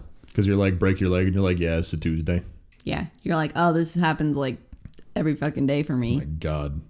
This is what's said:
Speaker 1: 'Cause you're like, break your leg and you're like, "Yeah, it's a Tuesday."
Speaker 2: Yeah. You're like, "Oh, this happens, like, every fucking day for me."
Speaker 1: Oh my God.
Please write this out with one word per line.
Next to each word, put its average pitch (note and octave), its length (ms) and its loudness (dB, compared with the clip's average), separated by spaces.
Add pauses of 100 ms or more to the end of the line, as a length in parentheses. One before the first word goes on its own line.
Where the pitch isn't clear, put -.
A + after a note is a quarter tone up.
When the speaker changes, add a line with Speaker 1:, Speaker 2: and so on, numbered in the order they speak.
(320)
Speaker 1:
'Cause G#2 140 4
you're G2+ 100 4
like, G2 220 4
break F#2+ 220 2
your F#2 100 2
leg F2+ 160 4
and F#2 80 2
you're G2 100 2
like, F2+ 140 2
"Yeah, E2 200 0
it's E2 140 -2
a E2 40 -2
Tuesday." D#2+ 460 -2 (420)
Speaker 2:
Yeah. - 220 -4 (160)
You're E3+ 140 -2
like, D#3 200 -2
"Oh, E3+ 160 4
this D#3+ 220 0
happens, D#3 420 0
like, C3 220 -2 (580)
every D#3 180 0
fucking C#3+ 320 -2
day C#3+ 160 2
for D3 140 -2
me." A#2+ 200 0
Speaker 1:
Oh - 20 2
my D3+ 60 -4
God. D2+ 640 -4